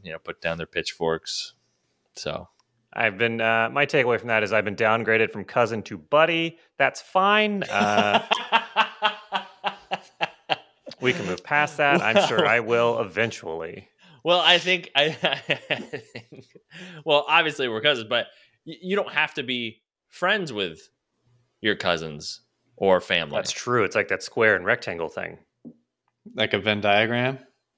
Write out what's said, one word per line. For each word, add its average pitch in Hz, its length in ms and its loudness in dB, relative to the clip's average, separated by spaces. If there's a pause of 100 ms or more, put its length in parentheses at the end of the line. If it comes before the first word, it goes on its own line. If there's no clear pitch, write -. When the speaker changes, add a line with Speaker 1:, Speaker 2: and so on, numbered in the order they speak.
Speaker 1:
you 82 80 -14
know, 80 80 -12
put - 220 -14
down 82 160 -4
their 82 100 -8
pitchforks. - 840 -6 (640)
So 80 320 -10 (460)
Speaker 2:
I've 107 240 -2
been, 117 240 -2
uh, 113 320 2
my 143 120 0
takeaway 123 320 2
from 117 120 -6
that 110 120 2
is 104 120 -2
I've 107 100 4
been 101 140 -6
downgraded 110 540 2
from 101 120 -10
cousin 113 400 0
to 104 140 -12
buddy. 165 600 0 (200)
That's 135 240 0
fine. 208 640 2
Uh, 208 680 2
Speaker 1:
<laughs> - 1040 -2 (1700)
Speaker 2:
we 127 120 2
can - 120 -6
move 90 180 -6
past 147 340 0
that. 143 240 4
I'm 113 260 4
sure - 180 2
I 117 140 4
Speaker 1:
Wow. 110 80 -4
Speaker 2:
will 117 340 2
eventually. 92 880 -6 (340)
Speaker 1:
Well, 175 160 2
I 170 180 6
think 175 380 -2
I, 143 100 4
<laughs> 156 180 -4 (460)
I 147 60 -4
think, - 680 -14 (600)
well, 147 220 4
obviously 151 400 2
we're 110 140 -2
cousins, 123 280 0
but 117 180 0 (380)
y-, 160 160 -16
you 185 140 -2
don't 202 160 -2
have - 240 0
to 143 80 -4
be 120 380 -6 (280)
friends 180 440 -2
with 92 360 -6 (720)
your 107 140 0
cousins 80 640 -4 (340)
or 92 260 4
family. 82 340 -2
Speaker 2:
That's - 160 -4
true. 120 320 0
It's - 120 -2
like 101 140 0
that 95 140 -4
square 110 320 2
and 90 100 -2
rectangle 87 440 -2
thing. 85 280 -10 (960)
Speaker 3:
Like 110 200 -2
a 101 60 2
Venn 104 220 0
diagram? 117 580 2 (380)